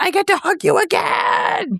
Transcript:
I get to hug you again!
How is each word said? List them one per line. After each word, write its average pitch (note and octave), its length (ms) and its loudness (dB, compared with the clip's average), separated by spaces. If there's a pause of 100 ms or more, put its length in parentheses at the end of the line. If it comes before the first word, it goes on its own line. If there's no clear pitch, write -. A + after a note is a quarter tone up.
I E4 60 0
get G4 180 0
to G4 100 2
hug F4 260 -2
you - 160 4
again! - 1000 0